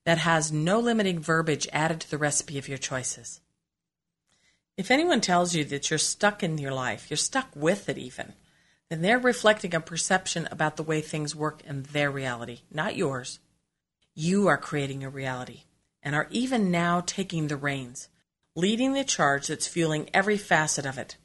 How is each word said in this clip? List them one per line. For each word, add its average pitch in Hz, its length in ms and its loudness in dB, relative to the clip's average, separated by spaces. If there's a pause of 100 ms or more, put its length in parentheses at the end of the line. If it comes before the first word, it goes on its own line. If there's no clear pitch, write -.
that 135 140 4
has 156 320 2
no 160 300 2
limiting 214 400 2
verbiage 160 520 2
added 160 280 0
to - 100 -12
the 147 80 -4
recipe 147 400 0
of 135 80 -8
your 139 120 -6
choices. - 640 -6 (1400)
If 190 140 -2
anyone 294 300 4
tells 175 340 2
you 151 100 2
that 139 260 -4
you're 156 80 0
stuck - 440 0
in 160 140 -2
your 139 160 -4
life, 123 380 -4
you're 147 80 -4
stuck - 360 -2
with 165 360 0
it 131 80 -2
even, - 340 -10 (560)
then 160 140 -4
they're 226 160 4
reflecting 220 560 4
a 160 60 2
perception 175 720 -2
about 156 280 -2
the 156 40 -4
way 156 200 0
things 151 340 -6
work 151 300 -4
in 139 160 -8
their 147 280 0
reality, 123 500 -6 (120)
not 160 240 -4
yours. 135 440 -4 (760)
You 185 320 2
are 147 100 6
creating 139 480 -4
a 135 60 -8
reality, 127 540 -8 (380)
and 143 120 -4
are 151 160 0
even 233 400 2
now 175 340 2
taking 170 440 -2
the 143 100 -4
reins, 135 500 -6 (480)
leading 226 380 2
the 277 100 0
charge 139 440 2
that's 151 200 -4
fueling 156 460 0
every 196 240 4
facet 156 480 2
of 131 100 -6
it. - 280 -10